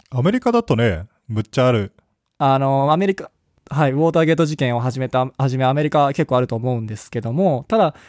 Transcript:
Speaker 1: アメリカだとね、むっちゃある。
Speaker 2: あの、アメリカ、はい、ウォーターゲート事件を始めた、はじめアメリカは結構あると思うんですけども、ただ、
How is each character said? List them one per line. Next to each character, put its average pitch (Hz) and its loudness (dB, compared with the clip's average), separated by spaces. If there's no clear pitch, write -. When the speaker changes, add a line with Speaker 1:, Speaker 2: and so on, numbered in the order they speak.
Speaker 1:
ア 123 -2
メ 175 4
リ 254 -2
カ 247 0
だ 233 2
と 139 0
ね、 101 0
む 110 -2
っ - -12
ち - -4
ゃ 127 4
あ 127 4
る。 104 -2
Speaker 2:
あ 135 2
の、 135 0
ア 160 4
メ 190 0
リ 196 0
カ、 - -14
は 147 0
い、 135 0
ウ 135 -2
ォ 160 2
ー - 2
タ 165 2
ー 165 2
ゲ 160 2
ー - 2
ト 165 2
事 151 -4
件 123 0
を 120 -2
始 127 -4
め 131 -4
た、 131 -2
は 135 0
じ 131 -2
め 131 2
ア 131 2
メ 151 0
リ 151 0
カ 156 2
は 143 2
結 156 -2
構 131 0
あ 123 4
る 127 -2
と - -6
思 120 -2
う 113 -6
ん 110 -8
で 107 -8
す - -16
け 120 -4
ど 117 -6
も、 151 0
た 226 0
だ、 180 2